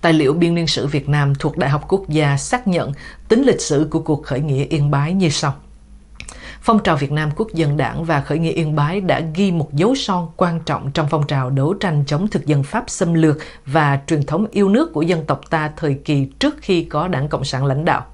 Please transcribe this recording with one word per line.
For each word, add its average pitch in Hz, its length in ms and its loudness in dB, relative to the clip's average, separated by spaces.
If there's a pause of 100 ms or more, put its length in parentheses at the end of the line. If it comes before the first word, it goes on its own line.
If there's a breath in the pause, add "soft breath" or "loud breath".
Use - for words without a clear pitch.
Tài 165 120 4
liệu 147 200 4
Biên 170 220 2
niên 165 120 0
sử 120 200 -2
Việt 143 220 -2
Nam 143 260 2
thuộc 147 220 -4
Đại 139 120 0
học 143 180 0
Quốc 190 220 0
gia 147 280 2
xác - 300 -2
nhận 143 260 0 (340 loud breath)
tính 247 160 4
lịch 247 180 2
sử 147 300 0
của 160 80 0
cuộc 151 240 -2
khởi 131 160 -4
nghĩa 139 240 0
Yên 147 280 0
Bái 143 220 0
như 190 160 2
sau. 139 260 -2 (1080 loud breath)
Phong 220 180 4
trào 165 140 2
Việt 139 140 -2
Nam 151 240 0
Quốc - 180 -4
dân 151 240 0
Đảng 135 280 -2
và 156 160 0
Khởi 147 180 -2
nghĩa 165 120 0
Yên 156 240 0
Bái 156 260 0
đã 160 200 0 (120)
ghi 190 180 2
một 160 220 -2
dấu 190 220 2
son 180 320 -2 (100)
quan 170 280 0
trọng 139 260 -4
trong 151 180 0
phong 147 180 0
trào 131 220 -2
đấu 135 240 2
tranh 160 340 0
chống 160 200 0
thực 170 180 -2
dân 147 180 2
Pháp 226 240 -4
xâm 170 260 -2
lược 160 240 4 (280 loud breath)
và 139 420 2
truyền 151 160 0
thống 160 280 0
yêu 196 180 2
nước 277 240 2
của 156 80 0
dân 165 240 0
tộc 135 240 -2
ta 151 280 -2
thời 147 160 0
kỳ 139 320 0 (140)
trước 294 220 2
khi 170 220 0
có 165 240 -2
Đảng 143 220 -2
Cộng 139 160 -2
sản 135 200 -2
lãnh 143 200 0
đạo. 147 280 0